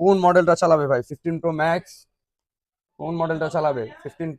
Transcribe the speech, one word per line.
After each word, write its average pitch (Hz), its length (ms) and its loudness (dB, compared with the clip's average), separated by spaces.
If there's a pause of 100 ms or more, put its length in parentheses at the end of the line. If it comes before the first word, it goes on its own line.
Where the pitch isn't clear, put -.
কোন 196 120 6 (100)
মডেলটা 175 360 4
চালাবে 160 300 4
ভাই? 123 180 2
ফিফটিন 165 320 -8
প্রো 165 100 -2 (100)
ম্যাক্স? 165 300 -2 (1080)
কোন 151 220 -8
মডেলটা 160 340 -2
চালাবে? 147 280 0 (200)
ফিফটিন 160 360 -10